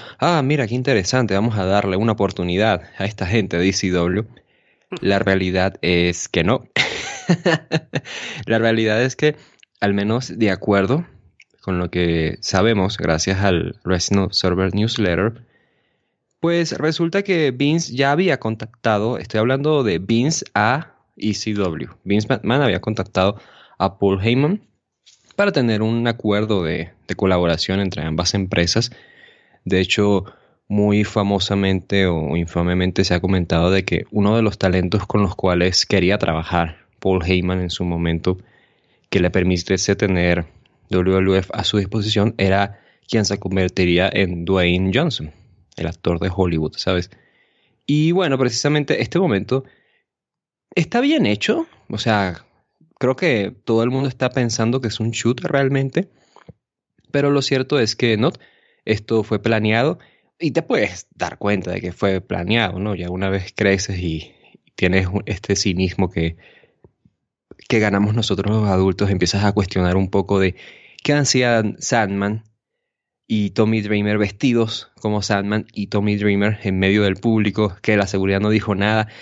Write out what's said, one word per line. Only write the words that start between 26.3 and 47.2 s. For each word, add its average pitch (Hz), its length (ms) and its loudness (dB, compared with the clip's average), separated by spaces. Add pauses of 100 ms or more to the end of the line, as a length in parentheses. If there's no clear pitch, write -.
de, 80 300 -4 (140)
de 92 80 -4
colaboración 92 640 2
entre 92 240 -4
ambas 80 300 -2
empresas. 95 580 0 (720)
De 92 160 2
hecho, 101 440 2 (420)
muy 104 360 2
famosamente 98 1040 0
o 80 300 0
infamemente 90 640 0
se - 100 0
ha 87 60 2
comentado 87 520 2
de 95 120 2
que 87 260 -4
uno 104 260 2
de 117 60 2
los 107 160 0
talentos 92 480 0
con 104 160 0
los 95 140 0
cuales 90 500 0
quería 95 320 2
trabajar 82 720 -2 (120)
Paul 92 240 0
Heyman 90 380 0
en 87 80 -4
su - 140 -6
momento, 85 540 -2 (720)
que 98 100 2
le 90 100 4
permitiese 92 640 0
tener 87 500 0 (440)
W 92 240 2
W 95 240 2
F 95 160 -2
a - 100 -4
su - 140 -2
disposición, 104 600 0
era 98 420 0 (280)
quien 110 180 0
se 101 120 -4
convertiría 92 720 0
en 90 320 -2
Dwayne 92 500 2
Johnson, 120 400 -2 (420)
el 85 100 -6
actor 82 340 -4
de 92 140 -4
Hollywood, 82 440 -2
¿sabes? 90 340 -2 (760)